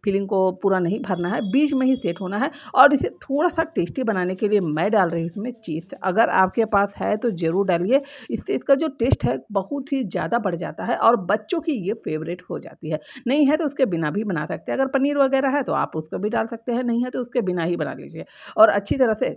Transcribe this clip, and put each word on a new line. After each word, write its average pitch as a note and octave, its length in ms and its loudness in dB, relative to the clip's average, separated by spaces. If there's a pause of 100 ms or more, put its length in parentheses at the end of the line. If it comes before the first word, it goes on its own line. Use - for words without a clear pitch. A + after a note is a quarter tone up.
फिलिंग G3 240 0
को F#3+ 220 2 (120)
पूरा F#3+ 160 2
नहीं F3+ 240 0
भरना F3 260 -2
है, F#3+ 120 0 (100)
बीच C#4 240 4
में C4 120 2
ही C4 100 4
सेट - 240 -4
होना F#3+ 180 -4
है। C#4 120 0 (240)
और C#4+ 200 8
इसे - 140 0 (120)
थोड़ा D4 300 0
सा E4 120 -2 (100)
टेस्टी F3 300 -2
बनाने F#3+ 320 0
के G3+ 140 -2
लिए G#3 120 2
मैं E3 300 0
डाल F#3+ 200 4
रही E3+ 120 -2
हूँ E3 40 -2
इसमें G#3 300 -6
चीज़। E3 460 -8
अगर F#3+ 340 2
आपके F#3+ 300 2
पास G3+ 300 0
है G3 200 -2
तो A3+ 160 -2
ज़रूर E3+ 340 0
डालिए, F#3 340 2 (300)
इससे B3 240 -4
इसका C4+ 200 2
जो D#4 220 0
टेस्ट - 280 2
है B3 120 0 (160)
बहुत G#3 400 -4
ही C4+ 120 -2
ज़्यादा E3+ 360 -2
बढ़ F3+ 160 -2
जाता D#3+ 280 -8
है A#3 140 -2
और A#3 180 4 (100)
बच्चों A3 340 -2
की D#4 200 -4
ये F#3 140 -2 (100)
फेवरेट D#3+ 460 -6
हो D#3+ 100 -6
जाती - 300 -10
है। D#3 100 -2 (280)
नहीं C#4+ 180 4
है D4 100 4
तो D#4 100 0
उसके C#4 200 0
बिना E3 240 -2
भी G3+ 140 -2
बना D#3+ 220 -2
सकते E3+ 260 -6
हैं। A#3+ 60 -2
अगर C4 120 0
पनीर C#4 280 0
वगैरह C4+ 380 2
है C#4+ 60 0
तो F3 120 -2
आप C#3 220 -2
उसको E3 220 -6
भी G3 100 -2
डाल A3+ 180 0
सकते A3+ 260 -6
हैं, B3 120 -2
नहीं A#3+ 200 0
है B3+ 60 -6
तो B3+ 100 -4
उसके A#3+ 220 -2
बिना F3+ 220 0
ही E3+ 120 0
बना C#3+ 180 -4
लीजिए। D#3+ 300 -12 (320)
और - 140 8
अच्छी G#3 260 2
तरह A#3 200 4
से G3+ 200 -2